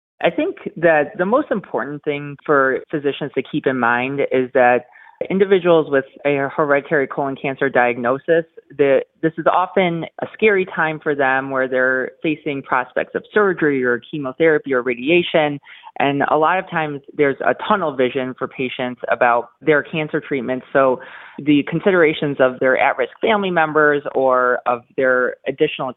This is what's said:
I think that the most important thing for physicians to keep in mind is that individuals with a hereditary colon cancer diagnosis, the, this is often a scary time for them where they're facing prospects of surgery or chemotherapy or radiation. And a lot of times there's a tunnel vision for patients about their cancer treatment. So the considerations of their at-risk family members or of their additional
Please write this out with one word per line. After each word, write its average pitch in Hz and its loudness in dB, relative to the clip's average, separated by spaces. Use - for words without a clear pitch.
I 175 2
think 311 -4
that 156 2
the 180 0
most 262 0
important 143 -6
thing 143 -6
for 135 2
physicians 143 -4
to 135 -2
keep - -4
in 131 0
mind 123 0
is 131 0
that 123 4
individuals 180 2
with 135 0
a 139 0
hereditary 143 0
colon 139 -6
cancer 139 -2
diagnosis, 123 0
the, 139 4
this 160 0
is 160 -8
often 175 0
a - -6
scary 202 2
time 160 -4
for 151 -2
them 135 0
where 131 -2
they're 127 0
facing 147 -4
prospects - -4
of - -4
surgery 160 2
or 120 0
chemotherapy 151 -2
or 127 0
radiation. 147 0
And 139 0
a 143 2
lot 156 2
of 180 -8
times 151 -6
there's 139 2
a 127 2
tunnel 180 0
vision 127 -2
for 127 -6
patients 123 -6
about 120 2
their 147 2
cancer 156 -4
treatment. 127 -6
So 131 2
the 147 2
considerations 160 2
of 127 2
their 131 2
at-risk 131 0
family 202 0
members 151 2
or 127 2
of 120 -2
their 127 0
additional 139 -2